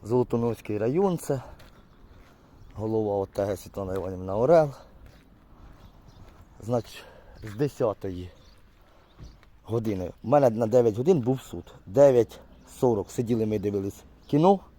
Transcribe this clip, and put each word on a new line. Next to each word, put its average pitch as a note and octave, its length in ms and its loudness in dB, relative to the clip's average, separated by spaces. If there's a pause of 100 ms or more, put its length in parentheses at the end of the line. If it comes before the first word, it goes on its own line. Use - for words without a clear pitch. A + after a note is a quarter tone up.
Золотоноцький A#2 720 -2
район D#3+ 400 0
це. C3+ 240 -4 (1300)
Голова A2 420 -2
О G2 100 0
Т G2 200 -4
Г G2+ 120 -4
Світлана F#2+ 360 -10
Іванівна F#2 440 -6
Орел. D3 340 4 (1900)
Значить, A2+ 440 -6 (400)
з G#2 140 -14
десятої G2 720 -4 (1300)
години. G#2+ 480 -4 (120)
У G#2+ 40 -8
мене C#3 220 4
на A2+ 180 -2
дев'ять A#2 300 4
годин C#3+ 240 2
був B2+ 200 -2
суд. - 320 -16 (120)
Дев'ять B2 540 4 (400)
сорок A2+ 320 0
сиділи A#2 340 -2
ми, G#2+ 140 -2
дивились G2 440 -4 (240)
кіно. F3+ 320 4 (200)